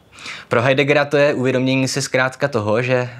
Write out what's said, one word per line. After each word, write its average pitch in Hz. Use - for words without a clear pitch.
Pro 117
Heideggera 139
to 143
je 143
uvědomění 131
si 135
zkrátka 131
toho, 107
že 123